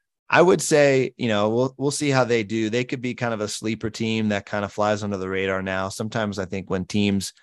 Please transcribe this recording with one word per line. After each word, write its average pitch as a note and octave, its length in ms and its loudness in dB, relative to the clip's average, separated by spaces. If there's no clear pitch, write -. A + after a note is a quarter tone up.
I D3 100 6
would F3 220 6
say, C#3+ 560 4
you A#2+ 100 -2
know, G#2+ 220 2
we'll, B2+ 260 0
we'll C3+ 140 -2
see D3 180 -2
how C3 160 4
they A#2 180 2
do. A2 280 -2
They B2 140 0
could B2+ 180 -6
be B2 120 -4
kind A#2 200 -4
of G#2 80 -4
a G#2 60 -2
sleeper A2 420 -4
team A2 400 -2
that G2+ 160 -2
kind G#2 180 -4
of G2 80 -6
flies G#2 300 0
under G2+ 160 -4
the F#2 100 -6
radar F#2+ 340 -2
now. F#2+ 280 -2
Sometimes G#2+ 480 -4
I F#2 80 -4
think F#2 240 -8
when F#2 160 -4
teams G2+ 560 0